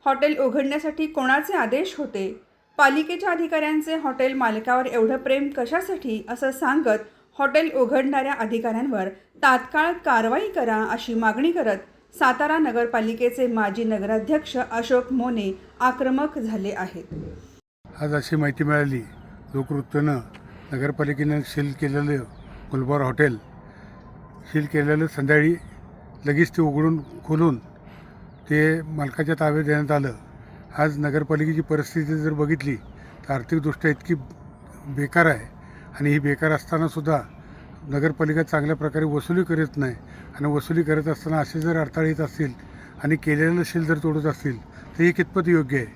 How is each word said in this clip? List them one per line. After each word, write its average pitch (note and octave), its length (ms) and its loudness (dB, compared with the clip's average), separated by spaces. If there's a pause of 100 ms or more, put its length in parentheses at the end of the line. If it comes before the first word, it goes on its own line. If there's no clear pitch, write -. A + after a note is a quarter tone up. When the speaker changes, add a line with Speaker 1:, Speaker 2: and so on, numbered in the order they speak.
Speaker 1:
हॉटेल C#4+ 320 4
उघडण्यासाठी D4 680 0
कोणाचे D4 480 0
आदेश C#4+ 440 0
होते? G3 440 -6 (360)
पालिकेच्या D#4 540 2
अधिकाऱ्यांचे D#4 640 0
हॉटेल C4+ 380 0
मालकावर B3 520 0
एवढं A#3+ 320 2
प्रेम C#4 400 0
कशासाठी, C#4 720 -2
असं C4 220 -2
सांगत C4+ 480 2 (400)
हॉटेल D4+ 320 2
उघडणाऱ्या C4+ 640 2
अधिकाऱ्यांवर A3+ 760 -2 (340)
तात्काळ D4 500 2
कारवाई C4+ 540 0
करा, A#3 360 0
अशी A3+ 300 -4
मागणी A3+ 380 2
करत A#3 260 0 (420)
सातारा D4 380 2
नगरपालिकेचे A#3+ 880 0
माजी A3 360 0
नगराध्यक्ष A3 760 0 (140)
अशोक B3 420 0
मोने A#3 460 -2 (200)
आक्रमक C4 600 2
झाले A3 380 -4
आहेत. F#3 260 -8 (960)
Speaker 2:
आज D3+ 120 -2
अशी D3 220 -2
माहिती D3 280 0
मिळाली, C#3+ 380 2 (520)
लोकवृत्तनं C#3 680 0 (520)
नगरपालिकेनं D3 680 0
सील C#3+ 400 -4
केलेलं D3 420 0 (480)
गुलबहार C3+ 300 0
हॉटेल B2+ 480 2 (1040)
सील D3+ 120 2
केलेलं D3+ 420 2
संध्याकाळी D3+ 480 4 (680)
लगेच D3 260 4
ते - 100 0
उघडून D#3 380 2 (260)
खोलून D#3 320 4 (920)
ते D#3 320 2
मालकाच्या D#3 580 -2
ताब्यात D3+ 240 2
देण्यात D3 280 0
आलं. C#3 220 0 (640)
आज D3 220 2
नगरपालिकेची D3+ 640 0
परिस्थिती D3+ 560 -2
जर D#3 160 -2
बघितली D3 420 0
तर - 580 -10
आर्थिकदृष्ट्या D3+ 580 0
इतकी D3 220 -2 (720)
बेकार C#3+ 380 2
आहे C3+ 220 2 (520)
आणि C#3+ 100 2
ही D3 100 6
बेकार C#3+ 320 2
असतानासुद्धा D#3 680 0 (680)
नगरपालिका D3+ 560 2
चांगल्या D3+ 320 0
प्रकारे D3+ 300 -2
वसुली D#3 380 0
करत D#3+ 340 -2
नाही C3 160 -2 (420)
आणि C#3+ 100 -4
वसुली D3 380 0
करत D3+ 240 0
असताना D#3+ 300 -2
असे D#3 240 -2
जर E3 160 0
अडथळे D#3+ 300 0
येत D#3 140 0
असतील C#3+ 320 -4 (500)
आणि D3+ 120 2
केलेलं D#3 480 2
सील E3 220 -2
जर D#3 120 2
तोडत D3+ 280 0
असतील C3+ 360 -4 (360)
तर E3 60 4
हे F3 80 6
कितपत F#3 360 0
योग्य D3 300 4
आहे? A#2 180 -2